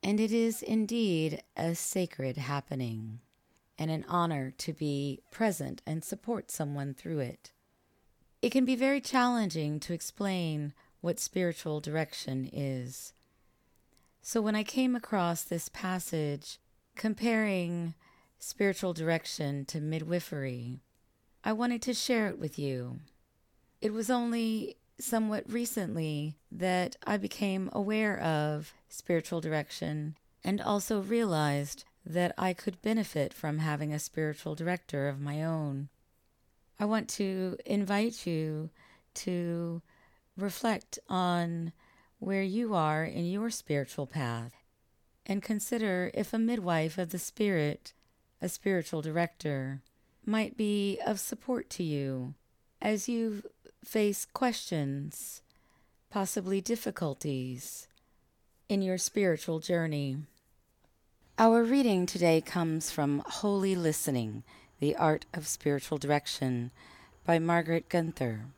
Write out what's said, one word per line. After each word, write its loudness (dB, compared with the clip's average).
And 2
it 4
is 4
indeed 2
a 2
sacred -2
happening -4
and -2
an -2
honor 0
to -6
be -2
present -2
and -4
support -6
someone -4
through -6
it. -6
It 4
can 6
be 2
very 4
challenging 2
to -6
explain -2
what -2
spiritual -2
direction -4
is. -6
So -2
when 2
I 0
came 2
across 0
this -6
passage -4
comparing 0
spiritual 0
direction 0
to -4
midwifery, -4
I 0
wanted 0
to -2
share 2
it -4
with -6
you. -4
It 0
was -2
only 0
somewhat 0
recently -2
that 0
I 2
became -2
aware 0
of 0
spiritual 0
direction -4
and 0
also 0
realized 0
that 2
I 2
could -6
benefit 0
from -2
having 0
a -2
spiritual -4
director -2
of -4
my -2
own. -2
I 2
want 0
to -2
invite 0
you -2
to -2
reflect -2
on 0
where 0
you 0
are 2
in -2
your -2
spiritual -2
path -4
and 0
consider 0
if -2
a 0
midwife 2
of -2
the -4
spirit, 0
a -4
spiritual -2
director, -2
might 0
be 0
of 0
support -4
to -4
you -2
as 0
you -2
face 2
questions, -2
possibly 0
difficulties, -4
in 2
your 2
spiritual 2
journey. 0
Our 8
reading 6
today 6
comes 0
from 2
Holy 2
Listening, 0
The 2
Art 4
of -6
Spiritual 0
Direction 0
by 6
Margaret 2
Gunther. -2